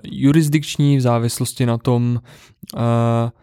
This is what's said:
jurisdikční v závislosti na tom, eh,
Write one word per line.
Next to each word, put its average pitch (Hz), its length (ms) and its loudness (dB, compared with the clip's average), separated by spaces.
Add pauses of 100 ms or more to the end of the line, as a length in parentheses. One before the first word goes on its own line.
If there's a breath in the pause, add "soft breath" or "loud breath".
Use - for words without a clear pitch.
jurisdikční 143 920 2
v 131 40 0
závislosti 120 640 0
na 117 120 0
tom, 120 420 0 (580 loud breath)
eh, 117 540 0 (120)